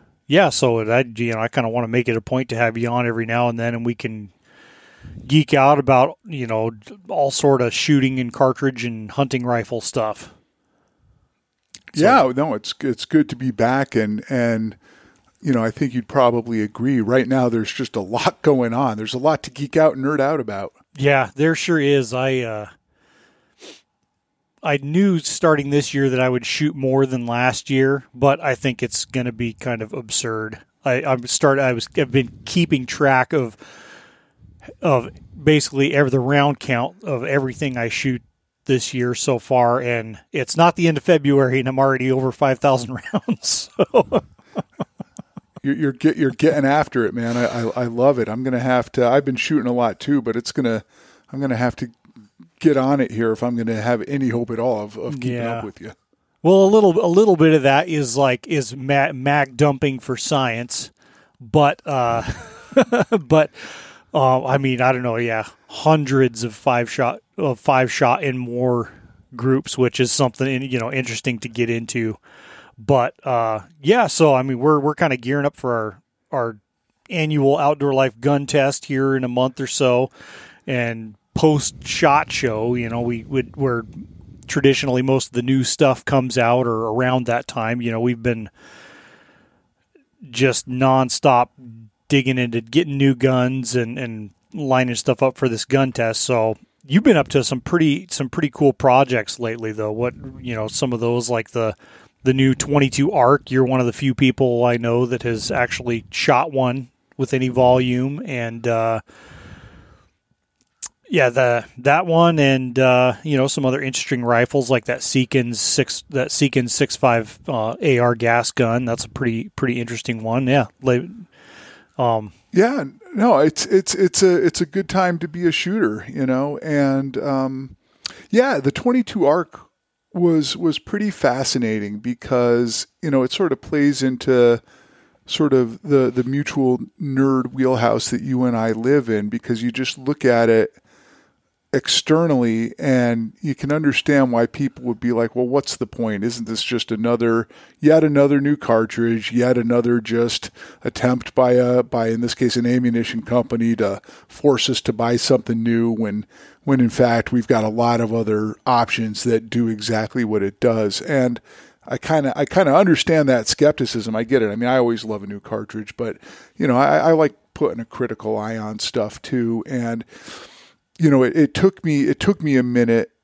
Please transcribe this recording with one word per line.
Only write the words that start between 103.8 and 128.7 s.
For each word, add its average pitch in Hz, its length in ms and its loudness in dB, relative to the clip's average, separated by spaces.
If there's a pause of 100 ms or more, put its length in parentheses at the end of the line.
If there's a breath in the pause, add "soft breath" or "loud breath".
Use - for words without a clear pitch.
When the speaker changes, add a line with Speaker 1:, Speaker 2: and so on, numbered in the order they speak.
Speaker 1:
the 117 60 -2
few 131 220 -2
people 123 500 2
I 120 120 2
know 120 300 0
that 120 160 -4
has 117 300 -4
actually 120 580 -4
shot 147 400 2
one 131 400 -2 (260)
with 135 160 -4
any 131 160 0
volume. 127 800 2
And, 117 400 -8
uh, 113 340 0 (2000 loud breath)
yeah, 151 200 2
the, 120 360 0 (140)
that 147 280 2
one 165 320 4
and, 131 400 2
uh, 127 360 4 (100)
you 151 120 -2
know, 131 120 2
some 139 160 -4
other 131 160 0
interesting 131 420 -4
rifles 120 480 0
like 123 140 2
that - 160 -6
Seekins 123 560 0
six, - 540 -2
that 135 180 -4
Seekins 127 420 0
six - 240 -2
five, 117 440 0 (100)
uh, 113 320 -2
A 135 180 4
R 120 160 4
gas 117 380 0
gun. 123 320 0
That's 117 220 -6
a - 20 -18
pretty, 120 420 -4
pretty 123 300 -4
interesting 117 420 -8
one. 120 240 -2
Yeah. 123 200 2 (160)
Like, 127 200 2 (960 loud breath)
um, 113 340 -2 (200)
Speaker 2:
Yeah, 220 320 2 (280)
no, 220 260 4
it's, 151 280 2
it's, - 280 2
it's 185 280 0
a, 180 140 6
it's 165 240 0
a 175 60 -2
good 190 220 -4
time 180 300 0
to 170 80 -8
be 170 200 -4
a 160 60 2
shooter, 117 560 -2
you 131 180 -4
know, 139 320 -2
and, 139 600 -2
um, 135 580 -4 (540 loud breath)
yeah, 247 300 2
the 135 100 0